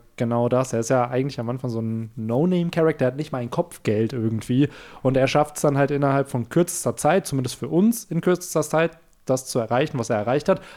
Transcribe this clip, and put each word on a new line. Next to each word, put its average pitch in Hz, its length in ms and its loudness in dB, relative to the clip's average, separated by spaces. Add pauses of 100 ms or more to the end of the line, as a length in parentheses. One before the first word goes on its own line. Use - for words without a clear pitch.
(160)
genau 120 320 0
das. 123 240 0
Er 117 80 0
ist 117 100 -4
ja 123 180 2
eigentlich 131 300 -2
am 117 100 -6
Anfang 127 220 -4
so 113 100 -4
ein 113 360 -4
No-Name-Character, 160 880 0
er 127 80 2
hat 135 40 -10
nicht 151 160 -6
mal 131 60 -4
ein 120 120 -6
Kopfgeld 110 640 -2
irgendwie. 123 560 0 (340)
Und 131 140 2
er 131 120 4
schafft's 151 340 0
dann 139 160 2
halt 139 140 2
innerhalb 139 360 0
von 120 200 -4
kürzester - 480 0
Zeit, 180 300 2
zumindest 131 300 -2
für 120 120 -8
uns 214 360 2
in 165 160 -2
kürzester 175 420 0
Zeit, 160 360 0 (280)
das 131 200 0
zu - 140 -2
erreichen, 123 380 0
was 117 120 -4
er 117 60 2
erreicht 123 320 0
hat. 190 120 2 (160)